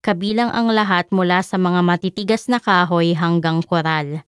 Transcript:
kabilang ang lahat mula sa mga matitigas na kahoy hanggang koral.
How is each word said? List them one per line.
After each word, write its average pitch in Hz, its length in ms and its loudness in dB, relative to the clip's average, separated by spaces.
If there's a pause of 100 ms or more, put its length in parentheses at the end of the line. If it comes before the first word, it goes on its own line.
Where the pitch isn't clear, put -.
kabilang 214 480 -2
ang 226 160 0
lahat 202 400 0
mula 185 320 2
sa 190 160 -4
mga 180 240 2
matitigas 185 640 -2
na 247 160 -2
kahoy 175 560 2
hanggang 165 480 0
koral. 147 640 -2